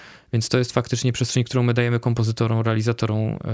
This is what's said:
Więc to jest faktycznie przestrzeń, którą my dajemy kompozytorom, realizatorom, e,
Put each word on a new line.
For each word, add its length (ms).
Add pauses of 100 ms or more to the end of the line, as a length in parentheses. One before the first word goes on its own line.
(320)
Więc 160
to 100
jest 140
faktycznie 400
przestrzeń, 320
którą 180
my 120
dajemy 260
kompozytorom, 600
realizatorom, 580
e, 200 (160)